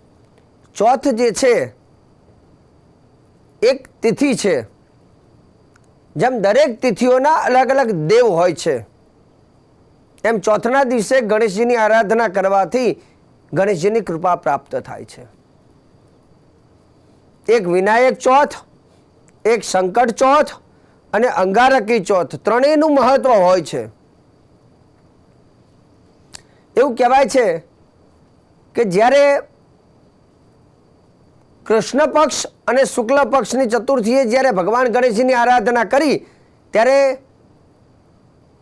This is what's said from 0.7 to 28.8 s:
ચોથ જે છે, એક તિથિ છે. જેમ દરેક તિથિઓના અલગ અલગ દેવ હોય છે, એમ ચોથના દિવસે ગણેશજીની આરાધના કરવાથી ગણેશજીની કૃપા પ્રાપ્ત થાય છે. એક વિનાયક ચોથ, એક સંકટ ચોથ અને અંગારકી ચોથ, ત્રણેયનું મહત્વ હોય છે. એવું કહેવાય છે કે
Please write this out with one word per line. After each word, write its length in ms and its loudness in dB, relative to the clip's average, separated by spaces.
ચોથ 340 0
જે 80 0
છે, 100 2
એક 280 -2
તિથિ 280 0
છે. 120 0
જેમ 300 -2
દરેક 400 0
તિથિઓના 640 2
અલગ 260 2
અલગ 160 0
દેવ 260 4
હોય 240 0
છે, 140 -2
એમ 240 -2
ચોથના 460 0
દિવસે 220 -2
ગણેશજીની 500 0
આરાધના 540 0
કરવાથી 520 0
ગણેશજીની 600 -2
કૃપા 260 -2
પ્રાપ્ત 400 -4
થાય 240 -18
છે. 160 -20
એક 160 2
વિનાયક 420 2
ચોથ, 280 2
એક 180 0
સંકટ 460 -2
ચોથ 280 2
અને 140 0
અંગારકી 680 0
ચોથ, 240 -2
ત્રણેયનું 520 2
મહત્વ 340 2
હોય 260 2
છે. 120 -8
એવું 240 0
કહેવાય 360 2
છે 100 2
કે 80 -2